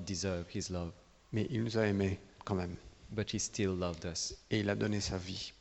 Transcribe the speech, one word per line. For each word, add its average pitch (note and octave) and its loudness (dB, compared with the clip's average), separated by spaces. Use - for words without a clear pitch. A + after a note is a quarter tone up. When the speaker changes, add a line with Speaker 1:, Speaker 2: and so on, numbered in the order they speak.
Speaker 1:
deserve F2+ 0
his G2 -4
love. E2+ -2
Speaker 2:
Mais G#2+ 2
il A2+ 2
nous A2 0
a A2 6
aimés G2 4
quand G#2 2
même. F2+ -2
Speaker 1:
But G#2+ -2
he G#2+ 2
still G2+ 0
loved F2 0
us. - -4
Speaker 2:
Et A2 4
il G2+ 2
a G#2 4
donné G#2 2
sa F#2+ 0
vie F2+ -6